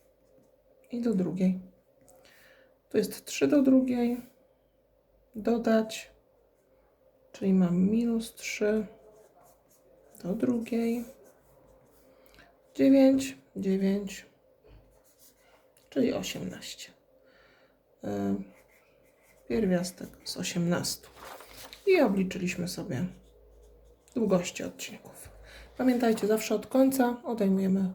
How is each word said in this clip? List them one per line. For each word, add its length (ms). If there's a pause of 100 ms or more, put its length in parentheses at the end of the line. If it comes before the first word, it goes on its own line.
(920)
I 100
do 120
drugiej. 460 (1300)
Tu 80
jest 280
trzy 220
do 140
drugiej. 600 (1120)
Dodać. 760 (1200)
Czyli 220
mam 240
minus 580
trzy 520 (1400)
do 100
drugiej. 720 (1700)
Dziewięć, 600 (180)
dziewięć, 680 (1600)
czyli 240
osiemnaście. 800 (1120)
Y, 40 (1400)
pierwiastek 640 (140)
z 140
osiemnastu. 720 (760)
I 140
obliczyliśmy 680
sobie 380 (1080)
długości 480
odcinków. 680 (480)
Pamiętajcie, 500
zawsze 280
od 120
końca 560
odejmujemy 720